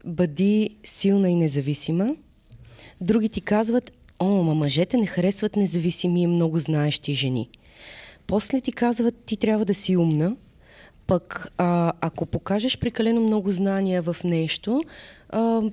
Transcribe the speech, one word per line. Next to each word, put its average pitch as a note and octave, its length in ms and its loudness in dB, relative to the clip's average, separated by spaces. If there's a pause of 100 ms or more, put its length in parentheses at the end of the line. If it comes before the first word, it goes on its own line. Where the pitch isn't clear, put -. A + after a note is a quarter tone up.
"Бъди F#3 640 2 (140)
силна G3 460 2
и F3 60 4
независима", D#3+ 800 0 (840)
други G#3+ 280 2
ти G3 120 -6
казват, A3+ 500 0 (280)
"О, G3 200 2
ама D#3+ 160 2
мъжете D3+ 420 0
не A3 80 2
харесват G3 500 -2
независими F3 640 0
и E3+ 60 2
много E3+ 320 2
знаещи D3 540 -2
жени". B2+ 360 -2 (800)
После A3 340 -2
ти B3+ 100 -4
казват, A#3+ 460 0
"Ти - 200 -8
трябва G#3+ 280 2
да G3 80 0
си F#3 240 0
умна", E3 380 2 (720)
пък, - 400 -2 (100)
а, F3 340 2 (100)
ако E3 240 -4
покажеш G#3 520 -2
прекалено A#3 440 0
много G#3+ 300 0
знания F#3+ 500 0
в E3+ 220 -4
нещо, F3 580 0 (480)
а, A3+ 320 0 (120)